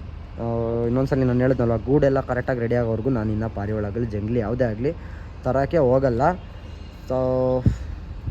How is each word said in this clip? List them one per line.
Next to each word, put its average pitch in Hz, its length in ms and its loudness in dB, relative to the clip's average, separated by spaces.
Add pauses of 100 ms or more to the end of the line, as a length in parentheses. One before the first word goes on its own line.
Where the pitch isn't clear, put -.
(440)
ಆ, - 20 -2 (440)
ಇನ್ನೊಂದ್ಸಲಿ 135 400 2
ನಾನು 123 160 4
ಹೇಳಿದ್ನಲ್ವ, 120 320 2 (100)
ಗೂಡೆಲ್ಲ 135 420 4
ಕರೆಕ್ಟಾಗಿ 123 360 -2
ರೆಡಿ 120 160 0
ಆಗೋವರೆಗೂ 113 360 0
ನಾನು 107 180 0
ಇನ್ನು 110 200 -2
ಪಾರಿ 104 220 -2
ಒಳಗಲ್ಲಿ 107 380 -2
ಜಂಗ್ಲಿ 107 300 -2
ಯಾವುದೇ 123 260 0
ಆಗಲಿ 117 200 -2 (540)
ತರೋಕ್ಕೆ 135 340 2 (100)
ಹೋಗಲ್ಲ. 127 320 4 (880)
So 127 80 0 (1120)